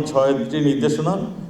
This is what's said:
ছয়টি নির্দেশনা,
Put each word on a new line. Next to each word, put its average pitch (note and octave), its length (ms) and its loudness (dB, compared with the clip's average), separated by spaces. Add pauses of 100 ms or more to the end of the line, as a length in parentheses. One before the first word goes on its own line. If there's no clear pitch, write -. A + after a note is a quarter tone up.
ছয়টি C3+ 540 0
নির্দেশনা, D3+ 560 2 (340)